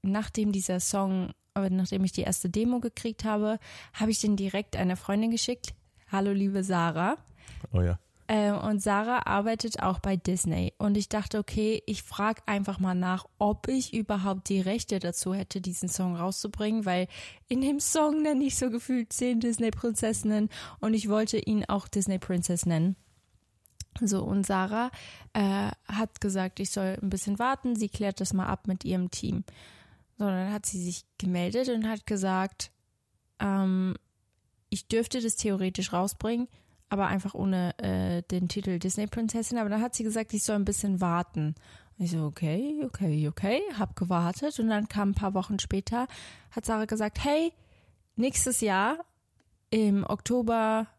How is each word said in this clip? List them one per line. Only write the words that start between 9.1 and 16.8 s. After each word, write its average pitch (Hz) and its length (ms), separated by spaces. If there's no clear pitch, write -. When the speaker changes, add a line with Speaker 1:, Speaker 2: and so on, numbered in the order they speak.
Speaker 1:
arbeitet 220 560
auch 185 160
bei 196 180
Disney. 175 640
Und 208 200
ich 202 120
dachte, 214 300
okay, 214 480
ich 202 160
frag 214 420
einfach 196 320
mal 185 160
nach, 180 320
ob - 280
ich 262 240
überhaupt 196 580
die 196 120
Rechte 196 380
dazu 180 340
hätte, 196 280
diesen 180 280
Song 180 260
rauszubringen, 208 680